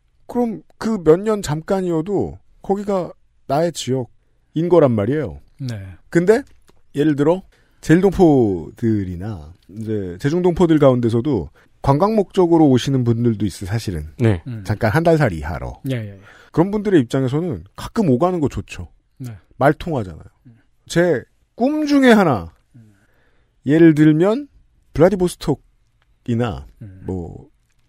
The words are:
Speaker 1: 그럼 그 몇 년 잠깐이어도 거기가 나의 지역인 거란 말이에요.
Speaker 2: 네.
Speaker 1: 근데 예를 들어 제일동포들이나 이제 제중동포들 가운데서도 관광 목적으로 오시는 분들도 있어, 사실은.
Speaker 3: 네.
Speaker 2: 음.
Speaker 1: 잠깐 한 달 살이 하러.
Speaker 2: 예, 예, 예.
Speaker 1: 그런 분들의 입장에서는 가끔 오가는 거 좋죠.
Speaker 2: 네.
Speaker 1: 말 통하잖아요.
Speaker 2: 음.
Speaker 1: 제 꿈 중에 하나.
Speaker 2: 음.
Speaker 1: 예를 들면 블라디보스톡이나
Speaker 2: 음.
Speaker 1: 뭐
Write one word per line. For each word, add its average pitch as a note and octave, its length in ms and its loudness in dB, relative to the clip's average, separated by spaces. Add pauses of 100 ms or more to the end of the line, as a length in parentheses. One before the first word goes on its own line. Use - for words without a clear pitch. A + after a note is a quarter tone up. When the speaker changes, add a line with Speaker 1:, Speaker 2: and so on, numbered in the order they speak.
(280)
Speaker 1:
그럼 A#3 360 -6 (140)
그 A3 260 -4
몇 D#3 180 4
년 G#3+ 200 -4
잠깐이어도 E3 1000 -4 (240)
거기가 G3 480 -4 (360)
나의 D#3+ 260 -2
지역인 - 960 -8
거란 D#3 220 6
말이에요. A2 480 -2 (200)
Speaker 2:
네. A2+ 260 -10 (240)
Speaker 1:
근데 G3 320 2 (540)
예를 D3+ 200 2
들어 D#3 280 0 (380)
제일동포들이나 G#2+ 1700 0 (260)
이제 G2+ 400 -8
제중동포들 E3+ 600 0
가운데서도 A#2+ 680 2 (320)
관광 F3 340 0
목적으로 E3+ 540 2
오시는 C3 340 0
분들도 A#2 420 0
있어, G2 200 -8
사실은. F2 420 -8 (100)
Speaker 3:
네. A2 300 0
Speaker 2:
음. A2+ 180 -12
Speaker 1:
잠깐 G#2+ 260 -2
한 E3 120 0
달 E3 140 4
살이 G2 240 -2
하러. D2+ 400 -10 (100)
Speaker 2:
예, B2+ 60 -6
예, G#2+ 140 -12
예. G2 80 -20 (320)
Speaker 1:
그런 F3 180 0
분들의 G3+ 320 0
입장에서는 C3+ 600 -4 (120)
가끔 - 340 -4
오가는 F3 300 0
거 C#3 100 -2
좋죠. - 380 -12 (300)
Speaker 2:
네. A#2+ 180 -16 (220)
Speaker 1:
말 C#3+ 160 2
통하잖아요. F#2+ 500 -8 (240)
Speaker 2:
음. A#2 100 -20 (300)
Speaker 1:
제 E3 360 0 (300)
꿈 D4+ 320 -2
중에 C#4 260 4
하나. C#3 400 2 (240)
Speaker 2:
음. A2 180 -20 (720)
Speaker 1:
예를 D#3+ 260 6
들면 E3 540 2 (460)
블라디보스톡이나 B2 1700 -4 (160)
Speaker 2:
음. F#2+ 240 -20
Speaker 1:
뭐 F2+ 440 -10 (400)